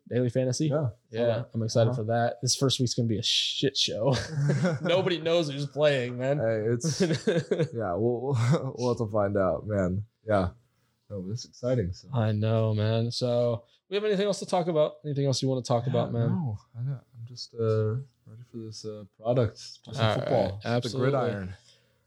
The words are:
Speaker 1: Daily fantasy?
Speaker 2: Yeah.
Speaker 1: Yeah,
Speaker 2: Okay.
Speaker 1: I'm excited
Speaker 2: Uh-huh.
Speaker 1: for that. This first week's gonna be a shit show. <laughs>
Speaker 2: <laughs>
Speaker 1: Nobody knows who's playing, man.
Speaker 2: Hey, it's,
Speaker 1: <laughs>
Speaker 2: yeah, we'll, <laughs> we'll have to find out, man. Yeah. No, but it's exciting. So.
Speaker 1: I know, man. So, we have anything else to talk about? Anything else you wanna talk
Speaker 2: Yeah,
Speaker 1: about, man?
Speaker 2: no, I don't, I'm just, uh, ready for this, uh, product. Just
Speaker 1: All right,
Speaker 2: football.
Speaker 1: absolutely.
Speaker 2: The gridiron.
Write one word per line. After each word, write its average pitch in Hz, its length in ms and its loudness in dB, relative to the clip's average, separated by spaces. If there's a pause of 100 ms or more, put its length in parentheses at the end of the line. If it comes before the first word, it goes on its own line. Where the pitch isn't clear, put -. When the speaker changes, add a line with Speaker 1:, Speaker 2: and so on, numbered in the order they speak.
Speaker 1:
Daily 123 220 2
fantasy? 131 360 0
Speaker 2:
Yeah. 147 220 0 (220)
Speaker 1:
Yeah, 110 100 -6
Speaker 2:
Okay. 117 340 0
Speaker 1:
I'm 117 80 0
excited 110 280 4
Speaker 2:
Uh-huh. 120 80 -2
Speaker 1:
for 110 60 -4
that. 117 380 0
This 127 140 0
first 135 240 0
week's 127 140 0
gonna 120 120 0
be 107 120 0
a - 40 -4
shit - 540 -2
show. 120 400 0 (200)
<laughs> 143 240 0
Speaker 2:
<laughs> 156 220 0
Speaker 1:
Nobody 180 380 0
knows 165 280 2
who's 139 180 -4
playing, 131 520 2
man. 135 200 0
Speaker 2:
Hey, 113 340 2
it's, 135 280 -2
Speaker 1:
<laughs> 165 280 2 (440)
Speaker 2:
yeah, 101 220 -2
we'll, 120 420 0 (200)
<laughs> 131 200 -4
we'll 123 120 0
have 117 180 0
to 101 60 -8
find 104 240 2
out, 95 320 2
man. 98 340 0 (240)
Yeah. 101 220 2 (600)
No, 101 120 -8
but 92 120 -8
it's 120 120 -8
exciting. 120 480 -2
So. - 200 -16
Speaker 1:
I 110 200 2
know, 110 420 2
man. 113 380 0
So, 120 500 0 (260)
we 180 60 -4
have 208 100 -2
anything 208 220 2
else 196 140 -2
to 196 60 -8
talk 180 200 0
about? 160 280 2 (100)
Anything 139 220 0
else 131 140 2
you 135 80 2
wanna 131 140 0
talk 120 240 0
Speaker 2:
Yeah, 135 60 0
Speaker 1:
about, 117 200 0
man? 117 180 2
Speaker 2:
no, 156 280 -2 (160)
I 113 80 -12
don't, 135 120 -4
I'm 120 320 -16
just, 123 280 -16
uh, 110 360 2 (360)
ready 113 240 -20
for - 80 -16
this, 110 260 -12
uh, 107 200 -12 (180)
product. 117 360 2 (260)
Just - 160 -8
Speaker 1:
All 113 80 4
right, 104 100 2
Speaker 2:
football. 101 460 0
Speaker 1:
absolutely. 123 480 0
Speaker 2:
The 139 60 2
gridiron. 98 360 -2 (520)